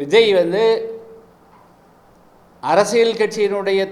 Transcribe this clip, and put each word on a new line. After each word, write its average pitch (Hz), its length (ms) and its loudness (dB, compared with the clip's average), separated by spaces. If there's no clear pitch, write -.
விஜய் 208 260 4
வந்து 185 240 0
அரசியல் 220 480 2
கட்சியினுடைய 196 600 -2